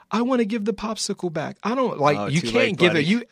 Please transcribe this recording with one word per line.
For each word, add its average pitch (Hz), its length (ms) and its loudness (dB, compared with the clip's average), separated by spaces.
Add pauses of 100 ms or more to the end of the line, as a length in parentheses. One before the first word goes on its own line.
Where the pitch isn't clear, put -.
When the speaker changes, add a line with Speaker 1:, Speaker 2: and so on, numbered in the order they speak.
(120)
Speaker 1:
"I 208 100 0
wanna 240 240 2
give 208 200 -4
the 220 80 0
popsicle 208 600 -6
back. 156 300 -6
I 220 120 -2
don't," 220 240 -2
like, 147 180 2
Speaker 2:
Oh, 104 100 -4
Speaker 1:
you 151 140 0
Speaker 2:
too 120 100 -2
Speaker 1:
can't - 40 2
Speaker 2:
late, 226 220 2
Speaker 1:
give 175 140 4
it. - 40 0
Speaker 2:
buddy. 151 100 2
Speaker 1:
You 226 260 2